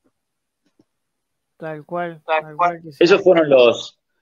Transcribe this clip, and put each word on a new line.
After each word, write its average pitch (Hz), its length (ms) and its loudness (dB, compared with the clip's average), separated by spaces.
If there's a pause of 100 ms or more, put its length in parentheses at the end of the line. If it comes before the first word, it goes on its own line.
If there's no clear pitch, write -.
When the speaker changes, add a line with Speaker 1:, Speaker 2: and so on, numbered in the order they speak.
(1600)
Speaker 1:
Tal 156 280 -16
cual, 175 400 -12
Speaker 2:
Tal 156 180 -4
Speaker 1:
tal 156 140 -20
Speaker 2:
cual. - 0 -
Speaker 1:
cual 170 260 -4
que 160 100 -20
sí. 170 120 0
Speaker 2:
Esos 180 180 2
fueron 170 260 2
los, 123 520 2 (220)